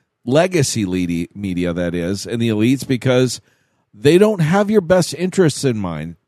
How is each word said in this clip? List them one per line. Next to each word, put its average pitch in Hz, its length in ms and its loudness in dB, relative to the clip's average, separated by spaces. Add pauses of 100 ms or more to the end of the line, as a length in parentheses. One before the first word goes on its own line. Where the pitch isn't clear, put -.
(260)
legacy 143 600 0
ledi-, 87 480 -2
media, 87 400 -4
that 87 220 -4
is, 90 300 -4
and 117 160 -6
the 117 80 0
elites, 117 380 0
because 127 540 0 (520)
they 135 240 4
don't 208 240 4
have 196 300 2
your 214 100 4
best 175 320 2
interests 170 500 0
in 123 140 0
mind, 82 380 -6 (120)